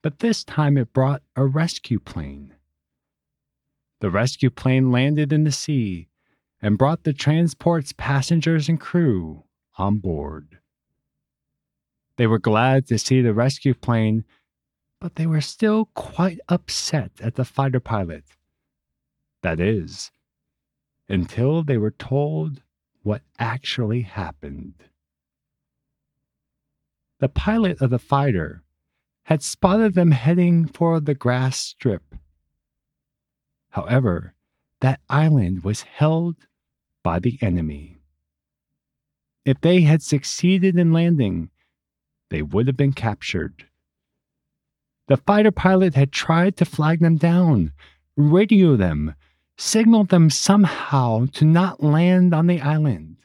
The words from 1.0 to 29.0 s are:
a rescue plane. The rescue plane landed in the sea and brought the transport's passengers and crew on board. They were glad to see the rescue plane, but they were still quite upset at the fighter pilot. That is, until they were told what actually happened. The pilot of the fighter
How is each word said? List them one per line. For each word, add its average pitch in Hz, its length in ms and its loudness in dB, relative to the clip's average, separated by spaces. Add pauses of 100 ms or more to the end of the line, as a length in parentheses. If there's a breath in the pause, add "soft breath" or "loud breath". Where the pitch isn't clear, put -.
a 135 80 0
rescue 139 560 -4
plane. 69 540 -14 (1500)
The 98 100 -4
rescue 120 400 -2
plane 131 400 0
landed 143 420 0
in 151 120 2
the 147 80 0
sea 107 560 -6 (540)
and 104 160 0
brought 147 260 0
the 156 80 -2
transport's 160 800 -2
passengers 147 760 -2
and 165 120 -2
crew 92 640 -2 (320)
on 101 220 -2
board. 76 600 -8 (1600)
They 117 100 2
were 110 120 2
glad 127 500 2
to 113 100 -2
see 131 220 0
the 117 140 2
rescue 127 400 0
plane, 113 500 -2 (760)
but 180 160 -12
they 160 100 -4
were 160 140 0
still 220 540 -2
quite 175 540 -4
upset - 720 -4
at 117 160 -8
the 127 80 -2
fighter 131 360 -4
pilot. 85 440 -8 (1160)
That 82 180 -4
is, 98 500 -4 (1000)
until 120 540 -2
they 139 160 -2
were 107 140 -2
told 151 680 -6 (400)
what 107 200 -4 (160)
actually 117 640 -6
happened. 76 720 -14 (2500)
The 135 80 -2
pilot 208 520 -2
of 127 100 0
the 123 100 0
fighter 95 600 -2 (640)